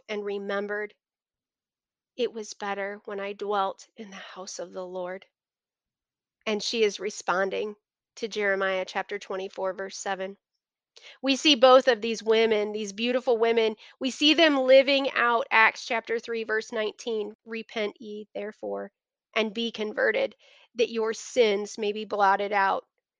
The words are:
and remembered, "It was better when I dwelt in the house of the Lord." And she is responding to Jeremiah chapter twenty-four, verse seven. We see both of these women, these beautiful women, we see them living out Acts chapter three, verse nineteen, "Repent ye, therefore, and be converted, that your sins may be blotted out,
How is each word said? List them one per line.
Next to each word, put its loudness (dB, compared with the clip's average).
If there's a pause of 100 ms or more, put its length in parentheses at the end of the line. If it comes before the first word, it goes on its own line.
and -6
remembered, -6 (1200)
"It -2
was -12
better -8
when -10
I -8
dwelt -4
in -16
the -18
house -14
of -10
the -10
Lord." -10 (1200)
And -4
she -2
is 0
responding -4 (400)
to -8
Jeremiah -2
chapter -6
twenty-four, -6
verse -10
seven. -8 (840)
We 2
see 4
both 8
of 2
these -4
women, 2
these -6
beautiful 0
women, 2 (240)
we -2
see 4
them 6
living 6
out 2
Acts 6
chapter -4
three, -6
verse -4
nineteen, -4
"Repent -8
ye, -14
therefore, -10 (400)
and 0
be -4
converted, -2 (420)
that 2
your -2
sins 0
may -2
be -8
blotted 2
out, 0 (320)